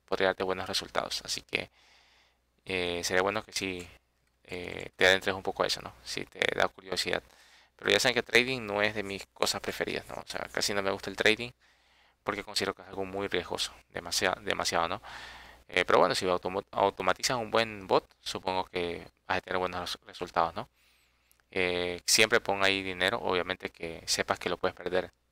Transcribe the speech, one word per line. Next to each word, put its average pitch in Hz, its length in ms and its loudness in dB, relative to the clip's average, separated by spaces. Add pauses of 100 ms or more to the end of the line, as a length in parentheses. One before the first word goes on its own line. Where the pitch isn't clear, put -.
podría 95 220 2
darte 92 160 0
buenos 92 240 -2
resultados. - 580 -4
Así - 160 -6
que, - 280 -4 (960)
eh, 87 380 -4
sería 92 180 2
bueno 104 220 0
que - 100 -20
sí, 92 340 -6 (600)
eh, 90 480 -8
te 95 120 6
adentres 95 280 4
un 95 80 -8
poco 92 200 0
a 92 40 2
eso, - 140 -2
¿no? - 120 -12 (100)
Si - 220 -8
te - 140 -20 (160)
da 95 120 4
curiosidad. 90 560 -2 (520)
Pero 101 160 0
ya 101 80 6
saben 123 160 2
que 120 80 0
trading 123 420 0
no 101 160 0
es 107 140 2
de 104 80 -4
mis 98 300 -6
cosas - 280 -2
preferidas, - 460 -4
¿no? - 80 -10
O - 120 -10
sea, - 240 -8
casi - 220 -2
no 101 100 0
me 98 80 0
gusta 98 180 -6
el 95 60 -8
trading 110 360 2 (720)
porque 101 200 -4
considero 101 300 -2
que - 80 -12
es 90 60 -18
algo 95 180 -6
muy 95 220 -6
riesgoso, - 460 -2 (160)
demasiado, 90 520 0
demasiado, 87 460 0
¿no? 92 140 -4 (680)
Eh, 92 180 2
pero - 140 6
bueno, 156 160 6
si 98 120 0
automo-, 90 440 0
automatizas 98 680 2
un 110 140 -4
buen 110 360 0
bot, 120 200 4 (140)
supongo 92 440 -2
que 87 420 -4 (200)
vas 92 120 0
a - 20 -20
tener 92 160 -4
buenos 90 240 -2
res-, - 260 -8
resultados, 87 480 0
¿no? 117 140 -8 (840)
Eh, 90 540 0
siempre 110 340 6
pon 98 240 0
ahí 98 200 4
dinero, 95 360 0
obviamente 92 520 -2
que 82 340 -10
sepas - 340 0
que - 100 -4
lo 90 80 -2
puedes 185 180 -2
perder, 90 360 -2 (200)